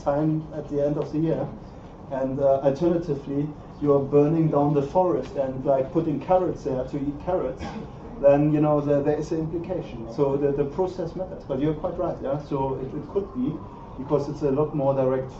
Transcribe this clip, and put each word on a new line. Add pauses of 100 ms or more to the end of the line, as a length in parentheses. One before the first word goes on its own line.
time
at
the
end
of
the
year, (640)
and,
uh,
alternatively (360)
you
are
burning
down
the
forest
and,
like,
putting
carrots
there
to
eat (100)
carrots, (580)
then,
you
know,
the,
there
is
an
implication.
So
the,
the
process
matters.
But
you're
quite
right.
Yeah,
so
it,
it
could
be (420)
because
it's
a
lot
more
direct